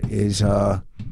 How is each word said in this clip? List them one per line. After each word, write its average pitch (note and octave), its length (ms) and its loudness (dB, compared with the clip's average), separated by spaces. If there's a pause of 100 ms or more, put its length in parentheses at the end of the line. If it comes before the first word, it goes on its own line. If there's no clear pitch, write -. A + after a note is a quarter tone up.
is, G#2 340 0
uh, G2+ 380 2 (300)